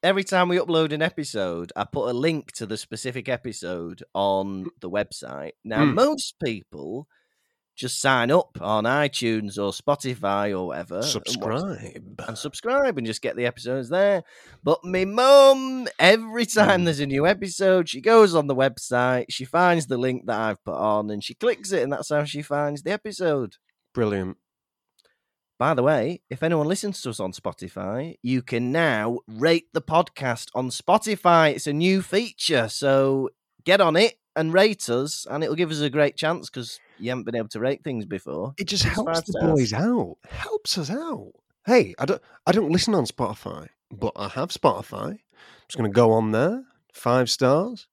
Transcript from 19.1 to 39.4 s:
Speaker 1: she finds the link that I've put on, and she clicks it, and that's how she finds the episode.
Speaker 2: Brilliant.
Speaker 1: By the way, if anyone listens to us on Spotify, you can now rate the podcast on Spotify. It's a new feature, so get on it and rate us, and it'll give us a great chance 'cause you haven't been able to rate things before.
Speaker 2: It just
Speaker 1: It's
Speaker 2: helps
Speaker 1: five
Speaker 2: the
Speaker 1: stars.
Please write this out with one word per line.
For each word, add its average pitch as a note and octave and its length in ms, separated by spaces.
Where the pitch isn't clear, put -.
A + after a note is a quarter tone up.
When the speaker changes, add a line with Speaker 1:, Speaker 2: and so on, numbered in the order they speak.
Speaker 1:
she - 160
finds E3+ 420
the C3 100
link B2+ 300
that G#2+ 120
I've A2 240
put F2 120
on, G#2 340
and G#2 140
she - 100
clicks G#3+ 380
it, F3+ 100
and C3+ 100
that's - 180
how D3 160
she C#3+ 180
finds D3 400
the D#3+ 80
episode. E3+ 640
Speaker 2:
Brilliant. G2+ 420
Speaker 1:
By D3+ 100
the B2+ 80
way, D3 380
if C3 140
anyone D#3+ 240
listens G3 360
to C3+ 60
us G#2+ 120
on F#2 100
Spotify, F#2+ 880
you B2+ 200
can B2 320
now A#2+ 460
rate D3+ 420
the D#3+ 100
podcast C#3 720
on B2+ 180
Spotify. F3 840
It's - 140
a D3 40
new F#3 300
feature, E3+ 640
so C3+ 600
get F#3+ 160
on E3+ 160
it G#3 200
and D#3+ 180
rate G3 360
us, C3 360
and C#3+ 160
it'll D3 140
give E3 160
us D#3 80
a D3 100
great D3 280
chance D#3+ 320
'cause - 320
you A2+ 120
haven't B2+ 120
been A#2 140
able A2 100
to A2 140
rate C3+ 200
things A#2+ 240
before. F#2 520
Speaker 2:
It G3+ 80
just G3 180
Speaker 1:
It's - 120
Speaker 2:
helps G#3+ 140
Speaker 1:
five E3 60
Speaker 2:
the G#3 60
Speaker 1:
stars. E3 220